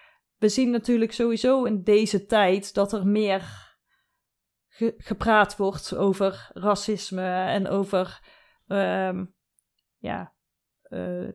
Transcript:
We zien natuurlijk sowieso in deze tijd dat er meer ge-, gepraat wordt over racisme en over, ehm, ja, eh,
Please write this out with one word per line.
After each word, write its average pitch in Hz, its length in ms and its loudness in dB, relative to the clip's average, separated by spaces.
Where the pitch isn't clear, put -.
We 214 100 4
zien 247 220 2
natuurlijk 226 420 0
sowieso 240 520 2
in 208 180 -2
deze 208 440 4
tijd 202 480 2
dat 202 180 0
er 196 140 -2
meer 202 680 -2
ge-, - 300 -4
gepraat 214 600 2
wordt - 400 -4
over 196 560 0
racisme 185 960 -2
en 196 220 -2
over, 190 520 -2
ehm, 190 580 -2
ja, - 360 -10
eh, 180 400 -8